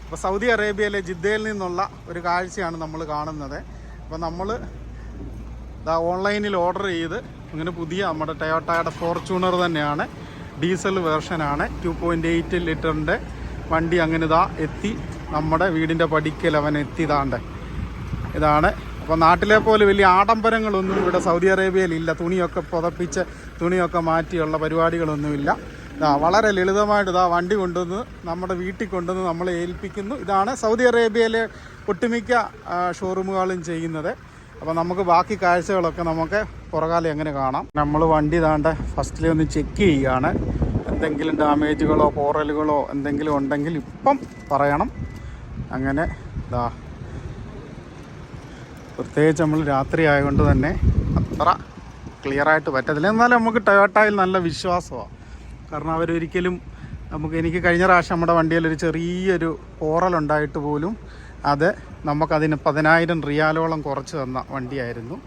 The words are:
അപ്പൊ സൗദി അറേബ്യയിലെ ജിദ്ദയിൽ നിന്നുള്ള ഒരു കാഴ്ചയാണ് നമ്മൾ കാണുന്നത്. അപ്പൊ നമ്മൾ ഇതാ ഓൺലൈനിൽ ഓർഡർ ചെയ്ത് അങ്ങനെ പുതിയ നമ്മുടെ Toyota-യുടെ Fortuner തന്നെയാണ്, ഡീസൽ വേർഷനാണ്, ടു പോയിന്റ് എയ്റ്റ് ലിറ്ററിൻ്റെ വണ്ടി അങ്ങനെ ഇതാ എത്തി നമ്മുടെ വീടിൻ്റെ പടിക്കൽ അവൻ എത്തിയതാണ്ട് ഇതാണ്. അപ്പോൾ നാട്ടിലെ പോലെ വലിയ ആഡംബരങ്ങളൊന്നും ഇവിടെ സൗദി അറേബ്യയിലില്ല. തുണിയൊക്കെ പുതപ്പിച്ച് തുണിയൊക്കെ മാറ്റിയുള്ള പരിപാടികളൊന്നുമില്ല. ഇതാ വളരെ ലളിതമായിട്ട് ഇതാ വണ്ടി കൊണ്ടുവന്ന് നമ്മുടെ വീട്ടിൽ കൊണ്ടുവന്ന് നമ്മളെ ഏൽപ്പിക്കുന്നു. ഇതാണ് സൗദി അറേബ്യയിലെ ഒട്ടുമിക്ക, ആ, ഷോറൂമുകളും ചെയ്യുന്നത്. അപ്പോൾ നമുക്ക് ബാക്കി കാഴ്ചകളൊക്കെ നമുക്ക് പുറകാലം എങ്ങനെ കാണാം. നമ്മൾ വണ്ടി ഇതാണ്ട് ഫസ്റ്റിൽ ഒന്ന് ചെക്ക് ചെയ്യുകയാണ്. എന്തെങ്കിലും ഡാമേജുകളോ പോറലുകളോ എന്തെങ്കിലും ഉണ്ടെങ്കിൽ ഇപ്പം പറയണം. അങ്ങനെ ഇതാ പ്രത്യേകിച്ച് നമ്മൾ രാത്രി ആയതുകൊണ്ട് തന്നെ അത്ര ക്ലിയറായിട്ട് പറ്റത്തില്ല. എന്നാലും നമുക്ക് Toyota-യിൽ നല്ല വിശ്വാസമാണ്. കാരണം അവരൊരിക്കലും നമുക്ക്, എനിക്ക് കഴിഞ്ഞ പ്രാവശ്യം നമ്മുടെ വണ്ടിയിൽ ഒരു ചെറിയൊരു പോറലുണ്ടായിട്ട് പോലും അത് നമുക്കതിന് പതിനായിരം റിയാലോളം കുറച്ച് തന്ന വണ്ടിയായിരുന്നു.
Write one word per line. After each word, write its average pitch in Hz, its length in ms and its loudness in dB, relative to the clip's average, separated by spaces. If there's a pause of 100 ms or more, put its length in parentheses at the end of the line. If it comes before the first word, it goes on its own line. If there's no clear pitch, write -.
അപ്പൊ 160 220 -10
സൗദി 196 320 2
അറേബ്യയിലെ 208 520 0
ജിദ്ദയിൽ 196 400 -2
നിന്നുള്ള 190 400 -4 (220)
ഒരു 170 160 -10
കാഴ്ചയാണ് 175 580 -4
നമ്മൾ 160 160 -8 (120)
കാണുന്നത്. 147 460 -6 (460)
അപ്പൊ 160 220 -10
നമ്മൾ 170 200 -6 (1300)
ഇതാ 160 160 -2 (160)
ഓൺലൈനിൽ 202 500 0
ഓർഡർ 185 320 -2
ചെയ്ത് 165 240 -4 (320)
അങ്ങനെ 160 300 -6
പുതിയ 170 200 -4 (100)
നമ്മുടെ 156 300 -4
Toyota-യുടെ 160 600 0
Fortuner 175 540 0 (100)
തന്നെയാണ്, 151 400 0 (580)
ഡീസൽ 190 340 0 (120)
വേർഷനാണ്, 156 560 -2 (180)
ടു 170 180 -2
പോയിന്റ് 170 320 0
എയ്റ്റ് 170 360 0
ലിറ്ററിൻ്റെ 156 480 -2 (540)
വണ്ടി 160 320 2
അങ്ങനെ 160 260 2
ഇതാ 160 140 6 (220)
എത്തി 202 260 -4 (420)
നമ്മുടെ 156 400 2
വീടിൻ്റെ 160 380 2
പടിക്കൽ 156 480 0
അവൻ 151 220 0
എത്തിയതാണ്ട് 143 540 0 (1000)
ഇതാണ്. 151 320 6 (320)
അപ്പോൾ 160 220 0
നാട്ടിലെ 180 420 6
പോലെ 214 240 6
വലിയ 202 160 6 (140)
ആഡംബരങ്ങളൊന്നും 208 840 2
ഇവിടെ 180 260 2
സൗദി 170 280 4
അറേബ്യയിലില്ല. 185 540 2 (120)
തുണിയൊക്കെ 175 400 -2 (100)
പുതപ്പിച്ച് 170 500 -2 (380)
തുണിയൊക്കെ 175 480 0
മാറ്റിയുള്ള 160 560 0
പരിപാടികളൊന്നുമില്ല. 156 840 0 (460)
ഇതാ 156 140 2 (140)
വളരെ 202 340 4
ലളിതമായിട്ട് 202 560 2
ഇതാ 180 200 4
വണ്ടി 175 280 0
കൊണ്ടുവന്ന് 180 380 -2 (300)
നമ്മുടെ 180 320 -4
വീട്ടിൽ 190 320 -6
കൊണ്ടുവന്ന് 185 380 -2
നമ്മളെ 175 220 -2 (100)
ഏൽപ്പിക്കുന്നു. 196 600 -8
ഇതാണ് 196 300 2 (100)
സൗദി 226 280 4
അറേബ്യയിലെ 226 520 2 (480)
ഒട്ടുമിക്ക, 233 400 -2 (420)
ആ, 175 40 -2 (220)
ഷോറൂമുകളും 185 720 -2
ചെയ്യുന്നത്. 165 420 -4 (480)
അപ്പോൾ 156 220 -4
നമുക്ക് 180 300 0
ബാക്കി 180 320 4
കാഴ്ചകളൊക്കെ 175 680 2
നമുക്ക് 160 300 0 (300)
പുറകാലം 165 440 0
എങ്ങനെ 151 240 -4
കാണാം. 135 280 -2 (140)
നമ്മൾ 147 200 4 (120)
വണ്ടി 151 280 4
ഇതാണ്ട് 156 300 4 (240)
ഫസ്റ്റിൽ 160 400 -2
ഒന്ന് 156 120 2 (100)
ചെക്ക് 147 260 -4
ചെയ്യുകയാണ്. 135 480 4 (600)
എന്തെങ്കിലും 156 500 0
ഡാമേജുകളോ 151 760 4
പോറലുകളോ 151 600 2 (160)
എന്തെങ്കിലും 143 440 -2
ഉണ്ടെങ്കിൽ 139 340 -2 (100)
ഇപ്പം - 320 0 (360)
പറയണം. 143 380 2 (840)
അങ്ങനെ 135 280 0 (420)
ഇതാ 123 160 -4 (2250)
പ്രത്യേകിച്ച് 151 480 2
നമ്മൾ 156 160 4 (120)
രാത്രി 139 300 0 (100)
ആയതുകൊണ്ട് 143 360 4
തന്നെ 139 240 4 (480)
അത്ര - 300 0 (760)
ക്ലിയറായിട്ട് 147 520 2
പറ്റത്തില്ല. 147 380 2
എന്നാലും 240 260 6
നമുക്ക് 226 280 2
Toyota-യിൽ 208 540 6
നല്ല 185 160 2 (100)
വിശ്വാസമാണ്. 165 640 -4 (600)
കാരണം 156 260 -4
അവരൊരിക്കലും 170 580 0 (580)
നമുക്ക്, 156 280 -4
എനിക്ക് 165 240 0
കഴിഞ്ഞ 175 240 4
പ്രാവശ്യം 175 280 4
നമ്മുടെ 170 220 4
വണ്ടിയിൽ 165 300 2
ഒരു 160 140 -2
ചെറിയൊരു 170 680 0 (300)
പോറലുണ്ടായിട്ട് 156 840 2
പോലും 151 300 -2 (580)
അത് 151 160 4 (400)
നമുക്കതിന് 151 560 2
പതിനായിരം 160 640 4
റിയാലോളം 156 580 0
കുറച്ച് 139 340 -6
തന്ന 127 180 -6 (160)
വണ്ടിയായിരുന്നു. 123 720 -8